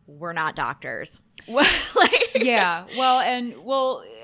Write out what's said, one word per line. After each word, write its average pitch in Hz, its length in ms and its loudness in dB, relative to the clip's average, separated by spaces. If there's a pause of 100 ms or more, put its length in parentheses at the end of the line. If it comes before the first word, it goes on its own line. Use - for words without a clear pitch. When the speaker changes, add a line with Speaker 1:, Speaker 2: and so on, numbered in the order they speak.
Speaker 1:
we're 156 260 -12
not 156 220 -2
doctors. 131 680 -8
<laughs> - 40 -20 (180)
Like 339 880 2
Speaker 2:
Yeah. 196 500 2 (120)
Well, 254 220 4
and 240 440 -4
we'll, 262 400 -2 (200)